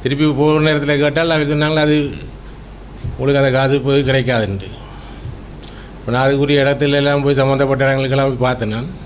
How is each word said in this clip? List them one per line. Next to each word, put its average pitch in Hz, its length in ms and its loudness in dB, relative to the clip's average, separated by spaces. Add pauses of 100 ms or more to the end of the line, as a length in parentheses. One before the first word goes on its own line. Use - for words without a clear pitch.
திருப்பி 139 220 0 (140)
போகிற 151 260 4
நேரத்துல 147 380 2
கேட்டால், 160 320 2
அவை 151 160 2
சொன்னாங்களா, 151 360 2
அது 151 100 4 (1200)
உங்களுக்கு 139 240 2
அந்த 135 160 4
காசு 135 180 2 (100)
போய் 139 220 2
கிடைக்காதுன்ட்டு. 113 640 0 (1300)
இப்ப - 160 -6
நான் 127 120 2
அதுக்குரிய 139 380 4
இடத்துல 143 380 2
எல்லாம் 143 240 2
போய் 139 160 2
சம்மந்தப்பட்ட 135 460 2
இடங்களுக்கெல்லாம் 135 440 2
போய் 131 160 0
பார்த்தேன் 123 280 -2
நான். 127 140 -6 (160)